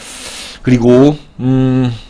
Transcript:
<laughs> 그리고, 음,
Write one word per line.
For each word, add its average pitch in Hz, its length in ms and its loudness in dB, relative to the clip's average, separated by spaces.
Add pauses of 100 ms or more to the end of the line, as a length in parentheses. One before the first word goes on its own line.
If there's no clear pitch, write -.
(160)
<laughs> - 460 -16
그리고, 127 540 4 (240)
음, 131 540 0 (160)